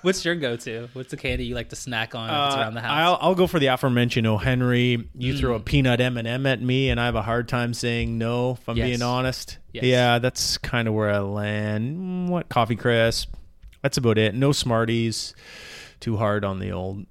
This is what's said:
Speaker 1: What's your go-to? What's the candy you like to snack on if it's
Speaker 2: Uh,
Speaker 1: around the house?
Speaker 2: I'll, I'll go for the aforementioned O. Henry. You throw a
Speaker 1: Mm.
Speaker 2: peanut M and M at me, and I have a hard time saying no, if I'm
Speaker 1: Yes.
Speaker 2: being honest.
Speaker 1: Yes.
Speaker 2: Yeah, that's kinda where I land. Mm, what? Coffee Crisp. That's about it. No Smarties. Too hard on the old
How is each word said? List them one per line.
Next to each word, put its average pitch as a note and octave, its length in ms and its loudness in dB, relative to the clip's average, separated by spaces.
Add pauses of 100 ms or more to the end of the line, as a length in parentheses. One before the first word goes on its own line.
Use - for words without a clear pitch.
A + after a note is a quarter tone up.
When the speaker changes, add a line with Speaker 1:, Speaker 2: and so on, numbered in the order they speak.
Speaker 1:
What's F#3 220 0
your E3+ 120 0
go-to? A#2+ 580 -6
What's C3 180 -12
the D3 60 -8
candy B2+ 280 -4
you A#2+ 100 -6
like A#2 140 -8
to B2 60 -12
snack A2+ 380 -6
on A2+ 160 -8
if C#3+ 180 0
it's C#3 80 0
Speaker 2:
Uh, C3+ 40 0
Speaker 1:
around A2 160 -2
the A#2 60 -6
house? A#2+ 100 -4
Speaker 2:
I'll, E3 260 4 (120)
I'll F#3 60 4
go F3+ 120 4
for F3 120 0
the C3+ 80 4
aforementioned A#2+ 600 2
O. G#2+ 100 4
Henry. B2 800 2
You B2+ 200 -2
throw B2+ 180 0
a A2 40 -2
Speaker 1:
Mm. - 60 -10
Speaker 2:
peanut B2+ 340 4
M B2 180 0
and A2+ 100 -4
M C3 180 -2
at B2+ 160 0
me, B2+ 280 2
and A#2 100 0
I A#2+ 60 2
have A#2+ 100 0
a A2 80 0
hard A#2 260 0
time A#2+ 240 0
saying A#2 440 -2
no, A#2+ 340 0
if - 180 -8
I'm A#2 80 -2
Speaker 1:
Yes. A2+ 100 0
Speaker 2:
being A#2+ 140 -2
honest. B2 560 -2 (160)
Speaker 1:
Yes. A#2+ 120 -6
Speaker 2:
Yeah, B2 340 6
that's - 400 -2
kinda A#2 320 0
where G#2+ 180 2
I G2+ 100 2
land. G#2 800 -2
Mm, F3+ 320 -4
what? F3 200 -2
Coffee A#2 260 2
Crisp. A2+ 580 0 (480)
That's - 160 -2
about A#2 200 4
it. G#2+ 180 2
No C#3 160 2
Smarties. A2+ 840 0 (680)
Too A2 180 -2
hard G#2 280 0
on F#2+ 140 -2
the F#2+ 120 -4
old F#2+ 400 -6